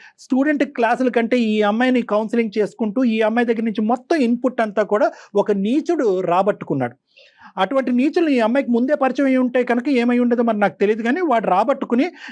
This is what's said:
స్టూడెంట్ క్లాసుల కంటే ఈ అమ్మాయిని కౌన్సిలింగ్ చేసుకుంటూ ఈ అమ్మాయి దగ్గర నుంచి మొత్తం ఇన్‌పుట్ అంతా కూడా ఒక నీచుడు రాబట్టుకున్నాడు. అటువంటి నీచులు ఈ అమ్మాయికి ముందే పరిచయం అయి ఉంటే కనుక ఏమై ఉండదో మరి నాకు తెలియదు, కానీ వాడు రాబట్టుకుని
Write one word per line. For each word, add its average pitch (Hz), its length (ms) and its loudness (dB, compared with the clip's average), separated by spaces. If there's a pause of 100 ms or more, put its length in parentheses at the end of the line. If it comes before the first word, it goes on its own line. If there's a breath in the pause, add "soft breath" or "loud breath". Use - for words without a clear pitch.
(180 loud breath)
స్టూడెంట్ 277 460 0
క్లాసుల 247 440 0
కంటే 233 300 0
ఈ 214 240 0
అమ్మాయిని 233 400 2
కౌన్సిలింగ్ 220 560 -2
చేసుకుంటూ 208 460 -2
ఈ 220 160 0
అమ్మాయి 226 260 0
దగ్గర 226 160 -2
నుంచి 220 300 -2
మొత్తం 254 240 -2
ఇన్‌పుట్ 240 440 0
అంతా 214 220 -2
కూడా 208 260 0 (260 loud breath)
ఒక 196 180 0
నీచుడు 226 680 0
రాబట్టుకున్నాడు. 170 760 -2 (640 loud breath)
అటువంటి 262 300 -2
నీచులు 302 360 2
ఈ 262 180 2
అమ్మాయికి 247 240 0
ముందే 254 240 2
పరిచయం 269 320 0
అయి 262 100 2
ఉంటే 254 280 0
కనుక 240 240 -2
ఏమై 240 300 2
ఉండదో 240 240 2
మరి 226 160 0
నాకు 196 220 0
తెలియదు, 214 220 0
కానీ 254 180 0
వాడు 269 260 0
రాబట్టుకుని 240 600 0 (260 loud breath)